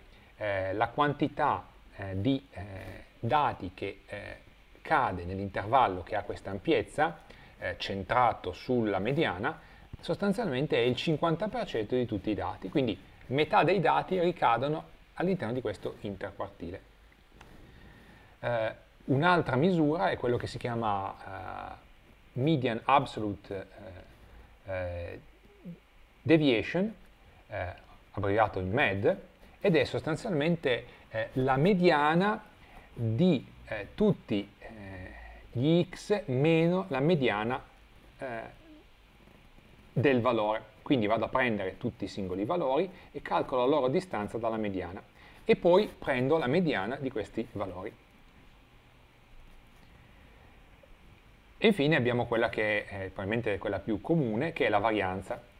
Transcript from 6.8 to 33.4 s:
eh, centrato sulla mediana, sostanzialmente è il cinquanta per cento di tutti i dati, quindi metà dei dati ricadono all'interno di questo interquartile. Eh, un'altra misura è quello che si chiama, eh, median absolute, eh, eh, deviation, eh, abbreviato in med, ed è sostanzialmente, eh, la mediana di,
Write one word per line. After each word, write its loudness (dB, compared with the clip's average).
eh, -6
centrato 0
sulla 0
mediana, -2
sostanzialmente -2
è 4
il 4
cinquanta 0
per -4
cento -2
di 2
tutti -4
i 0
dati, -6
quindi 0
metà 2
dei 4
dati 2
ricadono 0
all'interno -2
di -4
questo -6
interquartile. -8
Eh, -2
un'altra 4
misura 2
è -2
quello 0
che -6
si -10
chiama, -6
eh, -18
median 0
absolute, 0
eh, -10
eh, -8
deviation, 4
eh, -8
abbreviato 2
in -2
med, 2
ed 4
è 6
sostanzialmente, -2
eh, -4
la 2
mediana 4
di, 2